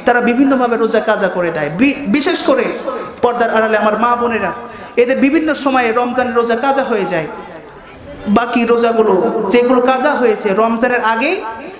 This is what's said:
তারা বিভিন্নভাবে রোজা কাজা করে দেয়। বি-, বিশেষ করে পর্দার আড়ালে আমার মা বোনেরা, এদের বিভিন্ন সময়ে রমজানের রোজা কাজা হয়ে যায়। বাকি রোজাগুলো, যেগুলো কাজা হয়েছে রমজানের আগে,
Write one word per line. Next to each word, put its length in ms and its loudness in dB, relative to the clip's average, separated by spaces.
তারা 160 2
বিভিন্নভাবে 560 2
রোজা 240 2
কাজা 280 0
করে 220 -2
দেয়। 200 -4
বি-, 240 2
বিশেষ 340 0
করে 220 2
পর্দার 340 2
আড়ালে 220 2
আমার 200 0
মা 180 2
বোনেরা, 360 -2
এদের 220 2
বিভিন্ন 360 2
সময়ে 380 0
রমজানের 420 -2
রোজা 220 2
কাজা 280 0
হয়ে 200 -2
যায়। 220 -2
বাকি 360 2
রোজাগুলো, 840 2
যেগুলো 300 4
কাজা 320 2
হয়েছে 420 0
রমজানের 500 0
আগে, 360 -2